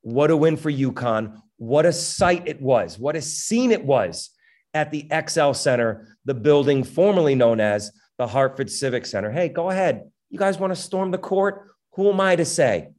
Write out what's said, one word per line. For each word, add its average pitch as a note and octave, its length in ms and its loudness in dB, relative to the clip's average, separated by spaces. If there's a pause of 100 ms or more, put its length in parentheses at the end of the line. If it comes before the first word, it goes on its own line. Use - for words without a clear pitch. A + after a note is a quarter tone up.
What C#3 300 0
a E3 60 4
win D#3 200 2
for D3+ 140 -6
uconn. A#2+ 680 -2 (180)
What C3+ 280 0
a E3+ 60 4
sight F3+ 560 -2
it C#3+ 140 -10
was. G2+ 360 0
What C#3+ 180 -4
a D#3 40 -6
scene A#3 500 -2
it G#3+ 140 0
was A2 460 -2 (440)
at D3+ 160 -2
the D3+ 160 -8 (220)
XL C#3+ 240 2
Center, A#2+ 560 -2 (160)
the C3+ 100 -4
building C#3 500 4
formerly E3 500 2
known A#2 260 4
as G#2 320 0 (260)
the B2 80 -2
Hartford C3+ 440 -2
Civic B2 360 -4
Center. G#2 240 -6
Hey, E3 180 -2
go E3+ 220 -4
ahead. F3 400 -2 (200)
You F#3+ 80 -12
guys G3 200 0
wanna F#3 180 -2
storm F#3+ 340 -4
the F3+ 80 -4
court? G3 520 -2 (220)
Who G3 180 2
am G3 100 0
I F#3 160 4
to E3 80 0
say? A2+ 440 0 (100)